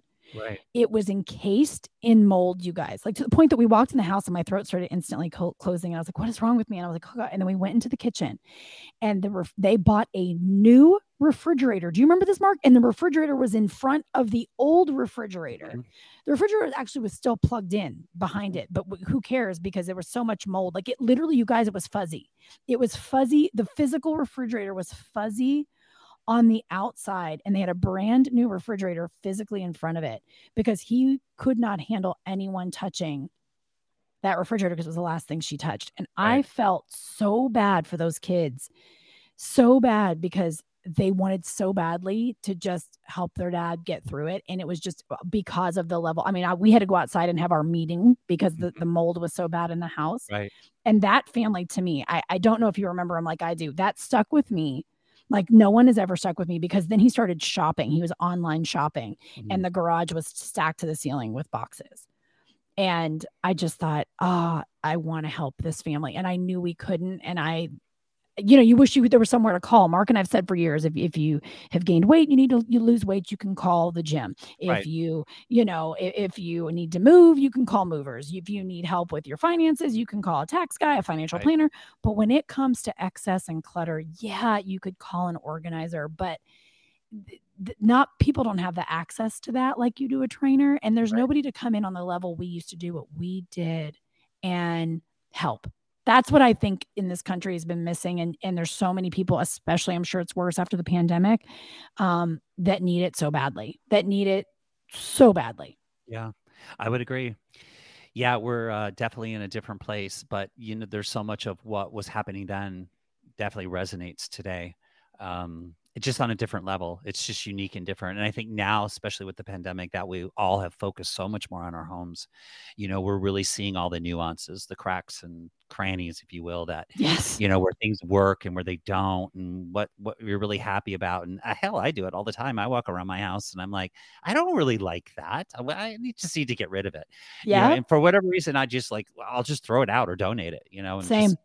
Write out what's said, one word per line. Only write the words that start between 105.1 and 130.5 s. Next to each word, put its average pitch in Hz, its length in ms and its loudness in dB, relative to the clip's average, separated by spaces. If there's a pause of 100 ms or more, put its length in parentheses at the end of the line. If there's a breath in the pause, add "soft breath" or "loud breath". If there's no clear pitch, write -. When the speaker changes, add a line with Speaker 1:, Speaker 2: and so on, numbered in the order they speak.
Speaker 2:
badly. 113 440 -8 (300)
Speaker 1:
Yeah, 113 240 -10 (480 loud breath)
I 110 100 -4
would 123 120 0
agree. 123 340 -8 (800 soft breath)
Yeah, 123 220 2
we're, 113 340 -4
uh, 104 200 -6
definitely 113 420 -8
in 104 100 -8
a 98 60 -10
different 104 320 -10
place, 101 420 -10
but, 98 340 -8
you 110 180 -12
know, 110 120 -12
there's 104 220 -8
so 110 140 -6
much 107 240 -8
of 95 180 -10
what 101 280 -6
was 104 140 -10
happening 98 400 -8
then 95 420 -10 (480)
definitely 98 340 -8
resonates 90 580 -10
today. 87 460 -12 (440)
Um, 87 560 -12 (200)
it's 107 100 -10
just 135 160 -2
on 117 100 -2
a 110 40 -4
different 101 300 -6
level. 90 400 -8
It's - 220 -8
just - 180 -10
unique 98 300 -10
and 90 100 -12
different. 95 340 -8
And 104 80 -2
I 107 40 -6
think 113 180 -12
now, 104 360 -2
especially 104 420 -10
with 92 100 -14
the 98 60 -18
pandemic, 92 500 -12
that 95 140 -8
we 92 300 -8
all 98 240 0
have 87 140 -8
focused 95 400 -8
so 98 120 -6
much 104 240 -10
more 87 120 -12
on 87 120 -12
our 80 100 -12
homes, 87 420 -14 (500 loud breath)
you 104 100 -8
know, 95 140 -4
we're 98 180 -2
really 98 240 -2
seeing 101 340 -4
all 87 120 -2
the 87 100 -6
nuances, 85 680 -8
the 95 100 -14
cracks - 460 -8
and 85 280 -20 (180)
crannies, 92 540 -6
if - 100 -20
you 85 100 -12
will, 85 240 -8
that, 82 280 -10
Speaker 2:
Yes. - 440 -2
Speaker 1:
you 104 100 2
know, 95 100 4
where 92 220 0
things 107 220 -4
work 98 420 2
and 90 100 -8
where 90 80 -6
they 90 220 -8
don't, 95 500 -4
and 90 380 -12
what, 104 240 -4
what 104 240 -12
you're 101 180 -4
really 104 200 -4